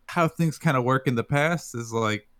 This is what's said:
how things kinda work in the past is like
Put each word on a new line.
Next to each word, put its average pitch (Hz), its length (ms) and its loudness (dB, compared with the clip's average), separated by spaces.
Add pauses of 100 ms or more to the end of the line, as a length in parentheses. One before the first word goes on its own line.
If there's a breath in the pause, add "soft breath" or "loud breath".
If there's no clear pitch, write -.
how 165 220 0
things 160 300 -2
kinda 135 240 2
work 127 240 2
in 131 80 2
the 117 100 0
past 151 500 0
is 117 180 -8
like 107 360 -2 (120)